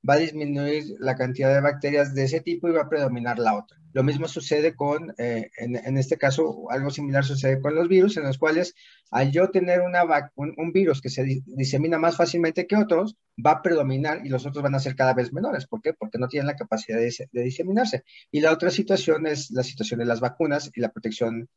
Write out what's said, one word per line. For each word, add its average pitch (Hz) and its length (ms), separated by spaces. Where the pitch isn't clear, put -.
va 143 60
a 151 60
disminuir 151 800
la 131 160
cantidad 131 380
de 139 80
bacterias 143 540
de 135 80
ese 147 160
tipo 170 300
y - 20
va 160 120
a - 60
predominar 120 500
la 113 160
otra. - 220
Lo 131 100
mismo 143 240
sucede 156 480
con, 151 420
eh, 117 400
en, 120 180
en 131 220
este 135 200
caso, 143 520
algo 135 220
similar 139 340
sucede 135 340
con 143 140
los 170 140
virus, 190 280
en 160 80
los 135 140
cuales 160 380
al 139 220
yo 180 180
tener 180 320
una 175 220
vac-, 147 320
un, 147 220
un 165 140
virus 170 300
que 131 80
se 131 140
di-, 135 220
disemina 139 520
más 165 180
fácilmente 170 520
que 202 80
otros, 208 420
va 151 80
a 156 120
predominar 151 600
y 143 60
los 131 160
otros 143 160
van 139 140
a 135 40
ser 135 160
cada 131 200
vez 123 180
menores. 185 320
¿Por 110 160
qué? 160 120
Porque - 260
no 123 80
tienen 139 200
la 143 80
capacidad 110 440
de 117 60
dise-, 120 260
de 120 100
diseminarse. 185 640
Y 151 120
la 160 100
otra 165 180
situación 170 560
es 147 240
la 127 140
situación 117 360
de 117 60
las 117 140
vacunas 139 560
y 117 40
la 117 120
protección 113 640